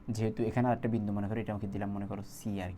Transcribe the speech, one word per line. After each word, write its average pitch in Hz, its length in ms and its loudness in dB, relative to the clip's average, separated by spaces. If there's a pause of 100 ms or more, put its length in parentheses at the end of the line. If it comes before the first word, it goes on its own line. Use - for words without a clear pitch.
(100)
যেহেতু 110 320 2
এখানে 123 260 4
আরেকটা 117 200 2
বিন্দু 107 240 2
মনে 101 160 0
করো, 110 120 0
এটা 107 120 -2
আমাকে 104 140 -2
দিলাম 101 240 -2
মনে 101 160 -2
করো 101 200 -4
সি 101 360 -4
আর 92 140 -4